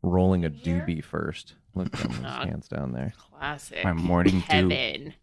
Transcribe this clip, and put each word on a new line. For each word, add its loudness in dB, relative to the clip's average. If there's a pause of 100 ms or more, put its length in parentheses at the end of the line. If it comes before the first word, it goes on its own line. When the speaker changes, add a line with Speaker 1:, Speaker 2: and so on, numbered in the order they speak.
Speaker 1:
rolling 4
a 0
Speaker 2:
Here? -2
Speaker 1:
doobie -2
first. -8 (200)
Look -4
at -4
his -6
Speaker 2:
Oh, -8
Speaker 1:
hands -6
down -6
there. -6
Speaker 2:
classic. -10
Speaker 3:
My 2
morning 4
dew. -6
Speaker 2:
Kevin. 0